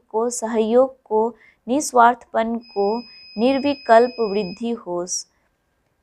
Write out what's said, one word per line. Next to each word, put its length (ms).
को, 200
सहयोग 720
को, 320
निस्वार्थपन 880
को, 460
निर्विकल्प 840
वृद्धि 520
होस, 560